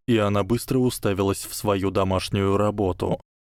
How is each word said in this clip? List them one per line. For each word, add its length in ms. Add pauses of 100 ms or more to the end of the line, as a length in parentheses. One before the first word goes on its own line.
и 100
она 260
быстро 360
уставилась 680
в 80
свою 380
домашнюю 680
работу. 600 (240)